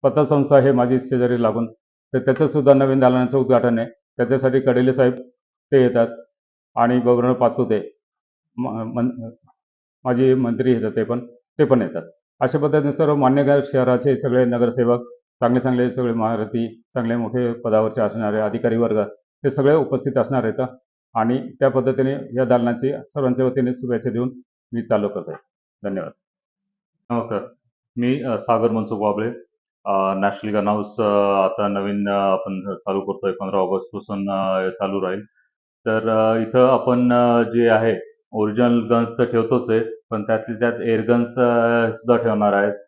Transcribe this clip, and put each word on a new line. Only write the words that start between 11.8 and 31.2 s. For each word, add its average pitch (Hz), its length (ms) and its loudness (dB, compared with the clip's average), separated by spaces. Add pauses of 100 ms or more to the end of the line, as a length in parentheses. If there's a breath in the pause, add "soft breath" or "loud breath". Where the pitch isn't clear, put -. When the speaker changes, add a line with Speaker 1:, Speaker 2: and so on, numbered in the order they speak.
Speaker 1:
येतात. 82 200 -6 (380)
अशा 127 180 0
पद्धतीने 147 340 0
सर्व 151 220 2
मान्यवर 143 500 2
शहराचे 127 520 0
सगळे 127 280 0
नगरसेवक, 120 560 0 (400)
चांगले 123 200 2
चांगले 123 300 0
सगळे 123 220 -2
महारथी, 113 680 -4 (120)
चांगले 117 220 -2
मोठे 120 360 -2
पदावरचे 110 500 0
असणारे 107 360 -2
अधिकारी 113 380 -2
वर्ग, 110 260 2 (420)
ते 139 60 2
सगळे 143 260 2
उपस्थित 135 420 -2
असणार 123 260 -2
आहेत 110 160 -4 (540)
आणि 117 440 -2
त्या 139 100 2
पद्धतीने 131 440 0 (240)
या 131 80 2
दालनाची 120 480 0 (160)
सर्वांच्या 131 380 -2
वतीने 123 280 0
शुभेच्छा 123 360 -4
देऊन 123 200 -4 (420)
मी 117 100 -4
चालू 107 260 0
करतोय. 82 260 -8 (500)
धन्यवाद. 95 260 -6 (1000)
Speaker 2:
नमस्कार, 113 300 -4 (560)
मी, 127 260 -2
अ, 117 160 -4
सागर 113 320 0
मनसुख 110 280 -4
वाबळे. 104 300 -2 (560)
अ, 98 360 0
नॅशनल 101 360 -2
गन 104 120 0
हाऊस, 104 320 -4
अ, 101 440 2